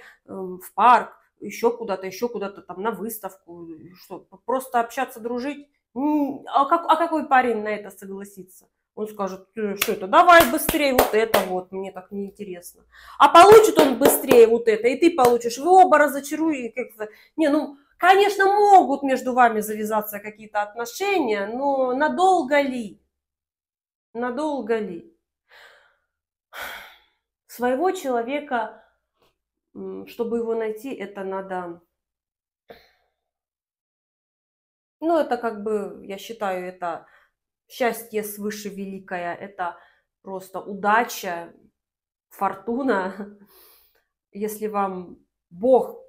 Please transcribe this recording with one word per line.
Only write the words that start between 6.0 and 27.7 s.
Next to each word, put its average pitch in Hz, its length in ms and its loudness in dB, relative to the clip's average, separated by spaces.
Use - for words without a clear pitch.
а 277 180 2
как-, 339 240 0
а 320 80 4
какой 320 300 -2
парень 247 360 2
на 208 60 -6
это 202 220 -8
согласится? 196 760 -18
Он 214 80 -6
скажет: 190 480 -10
«Э, 202 220 -6
что 202 160 -8
это? 190 140 -10
Давай 339 440 6
быстрее 294 400 -2
вот 254 220 0
это 220 340 2
вот, 185 240 -8
мне 190 180 -10
так 185 220 -18
неинтересно». 196 720 -14
А 277 120 6
получит 415 500 10
он 269 180 4
быстрее 254 480 6
вот 233 220 2
это, 214 220 2
и 269 100 -2
ты 330 160 4
получишь. 240 420 2
Вы 277 140 -2
оба 370 260 8
разочаруете 277 840 -2
как-то. 214 240 -12
Не, 311 100 2
ну, 285 300 0
конечно, 392 480 4
могут 381 580 6
между 254 300 -2
вами 226 280 4
завязаться 214 580 -6
какие-то 214 420 -8
отношения, 233 840 -4
но 262 480 -2
надолго 302 640 2
ли? 254 400 -6
Надолго 240 640 -4
ли? 185 360 -10
Своего 262 440 -2